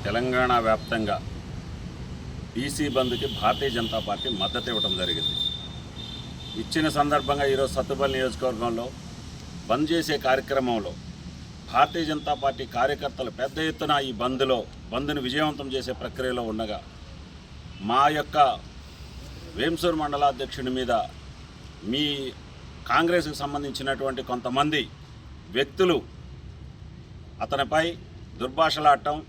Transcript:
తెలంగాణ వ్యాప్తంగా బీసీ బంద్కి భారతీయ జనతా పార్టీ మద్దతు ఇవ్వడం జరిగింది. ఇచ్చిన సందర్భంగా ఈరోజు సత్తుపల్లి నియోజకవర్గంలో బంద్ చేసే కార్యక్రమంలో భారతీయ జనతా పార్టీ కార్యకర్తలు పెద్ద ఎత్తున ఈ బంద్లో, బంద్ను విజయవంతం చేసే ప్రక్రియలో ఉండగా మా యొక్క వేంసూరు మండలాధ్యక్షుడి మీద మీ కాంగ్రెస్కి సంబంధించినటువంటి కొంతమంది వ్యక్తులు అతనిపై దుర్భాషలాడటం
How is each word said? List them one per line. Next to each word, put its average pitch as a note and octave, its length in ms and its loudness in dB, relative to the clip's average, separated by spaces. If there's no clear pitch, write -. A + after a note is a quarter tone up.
తెలంగాణ B2 560 4
వ్యాప్తంగా A2 640 2
బీసీ C#3 340 0
బంద్కి B2 380 2
భారతీయ B2+ 280 2
జనతా A2+ 300 0
పార్టీ G2+ 300 -2
మద్దతు G#2 400 -2
ఇవ్వడం G#2 280 0
జరిగింది. - 380 0
ఇచ్చిన D#3 280 2
సందర్భంగా C#3+ 560 2
ఈరోజు C3+ 280 4
సత్తుపల్లి C3+ 440 2
నియోజకవర్గంలో A#2+ 720 0
బంద్ D3 240 2
చేసే D#3+ 260 2
కార్యక్రమంలో B2+ 760 2
భారతీయ D#3 320 6
జనతా D3 280 0
పార్టీ C3+ 320 0
కార్యకర్తలు C3 640 0
పెద్ద C3+ 300 -4
ఎత్తున D#3 320 0
ఈ C3 80 -4
బంద్లో, B2+ 520 2
బంద్ను C#3+ 280 -2
విజయవంతం C#3 520 0
చేసే B2+ 180 -2
ప్రక్రియలో B2 500 -2
ఉండగా G#2+ 400 -4
మా B2+ 260 6
యొక్క D3 520 6
వేంసూరు E3 400 2
మండలాధ్యక్షుడి C#3+ 720 2
మీద B2+ 220 0
మీ C#3 480 0
కాంగ్రెస్కి D#3 480 4
సంబంధించినటువంటి C3+ 880 -2
కొంతమంది B2 640 2
వ్యక్తులు D3 500 4
అతనిపై D3+ 560 2
దుర్భాషలాడటం D3 880 4